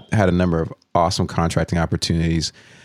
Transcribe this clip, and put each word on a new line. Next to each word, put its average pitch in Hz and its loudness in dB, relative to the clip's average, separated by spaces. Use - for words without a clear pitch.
had 101 2
a 90 2
number 87 2
of 80 -4
awesome 87 0
contracting 85 0
opportunities. 82 0